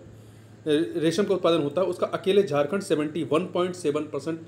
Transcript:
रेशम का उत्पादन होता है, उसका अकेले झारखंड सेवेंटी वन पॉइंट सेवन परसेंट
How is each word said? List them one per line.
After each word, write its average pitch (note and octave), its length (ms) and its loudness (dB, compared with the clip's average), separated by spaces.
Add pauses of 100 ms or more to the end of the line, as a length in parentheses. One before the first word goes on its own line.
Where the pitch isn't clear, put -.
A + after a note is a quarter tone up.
(960)
रेशम E3 280 2
का G3 100 2
उत्पादन E3+ 280 2
होता C#3+ 180 -2
है, F#3+ 60 2
उसका - 200 -2
अकेले F#3+ 360 2
झारखंड C#3+ 400 0
सेवेंटी D3+ 420 -2
वन C#3 160 2
पॉइंट F3+ 340 -2
सेवन D3 280 -2
परसेंट D#3+ 460 -6